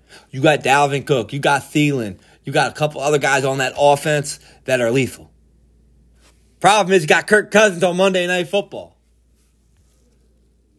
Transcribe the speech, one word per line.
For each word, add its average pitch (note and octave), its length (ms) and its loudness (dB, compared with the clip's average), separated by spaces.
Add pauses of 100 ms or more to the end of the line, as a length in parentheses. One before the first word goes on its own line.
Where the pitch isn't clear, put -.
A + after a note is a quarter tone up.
(320)
You C3 100 -8
got D3+ 220 2
Dalvin C#3 420 2
Cook. A#2+ 260 -2
You C#3 80 -10
got C#3 220 0
Thielen. C3+ 560 -4 (260)
You C#3 80 -12
got C3+ 200 -2
a - 20 -20
couple D3+ 280 -6
other D3 180 0
guys C#3 260 0
on C3+ 140 -2
that C3 180 -4
offense C#3+ 640 0 (240)
that B2+ 180 0
are A#2 80 0
lethal. B2+ 400 -4 (1300)
Problem G3 340 4
is, E3+ 80 4
you D3+ 40 -6
got E3+ 200 2
Kirk G#3 240 2
Cousins G3+ 320 2
on F3 120 0
Monday F#3 300 0
Night F3+ 220 -2
Football. F3 500 -8 (1800)